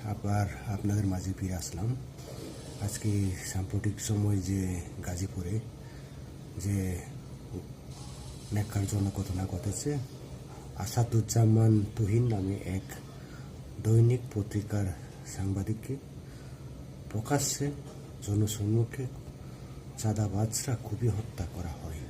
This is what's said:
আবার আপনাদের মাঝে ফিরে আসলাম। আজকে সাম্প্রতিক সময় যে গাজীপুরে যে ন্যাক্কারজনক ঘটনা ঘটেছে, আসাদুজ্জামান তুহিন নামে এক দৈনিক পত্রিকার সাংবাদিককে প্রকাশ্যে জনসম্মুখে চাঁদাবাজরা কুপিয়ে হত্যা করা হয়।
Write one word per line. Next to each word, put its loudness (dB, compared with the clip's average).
আবার 2
আপনাদের 0
মাঝে 0
ফিরে -2
আসলাম। -2
আজকে 0
সাম্প্রতিক 0
সময় 4
যে 2
গাজীপুরে -2
যে 2
ন্যাক্কারজনক 2
ঘটনা -2
ঘটেছে, -2
আসাদুজ্জামান 6
তুহিন 4
নামে 2
এক -2
দৈনিক 8
পত্রিকার 0
সাংবাদিককে -2
প্রকাশ্যে 2
জনসম্মুখে 4
চাঁদাবাজরা 2
কুপিয়ে 0
হত্যা -2
করা -6
হয়। -8